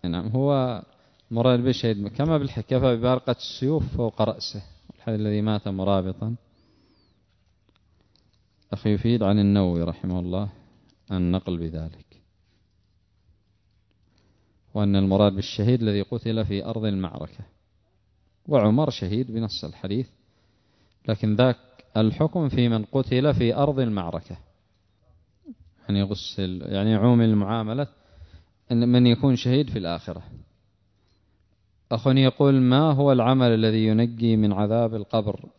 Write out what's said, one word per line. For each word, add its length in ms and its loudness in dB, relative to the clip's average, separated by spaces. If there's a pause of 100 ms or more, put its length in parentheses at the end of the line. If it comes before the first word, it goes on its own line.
نعم، 240 -6
هو 540 -2 (480)
مراد 300 2
به 120 0
شهيد، 360 -2
كما 300 -2
بالحكي: 400 -4
"كفى 180 2
ببارقة 420 0
السيوف 580 -4
فوق 260 -2
رأسه". 400 -6 (340)
الحديث: 240 -6
"الذي 200 -2
مات 280 -2
مرابطاً". 680 -2 (2500)
أخي 200 -2
يفيد 300 0
عن 160 2
النووي 440 2
رحمه 360 -6
الله 300 -6 (640)
النقل 460 -2
بذلك، 480 -10 (2750)
وأن 220 0
المراد 360 4
بالشهيد 500 -2
الذي 200 -2
قتل 420 -4
في 200 -6
أرض 200 -8
المعركة، 600 -6 (1040)
وعمر 420 2
شهيد 400 -4
بنص 340 -8
الحديث، 440 -8 (1000)
لكن 280 0
ذاك 220 2 (380)
الحكم 520 0
في 200 0
من 160 0
قتل 500 0
في 200 0
أرض 260 0
المعركة، 560 -4 (1500)
يعني 160 0
يغسل، 680 -6
يعني 240 -2
يعوم 300 4
المعاملة 680 0 (840)
أن 160 2
من 180 6
يكون 300 4
شهيد 340 0
في 80 -6
الآخرة. 440 -8 (1700)
أخ 140 -2
يقول: 540 4
"ما 320 4
هو 200 4
العمل 420 4
الذي 320 2
ينجي 500 2
من 160 4
عذاب 420 0
القبر؟" 540 -4 (100)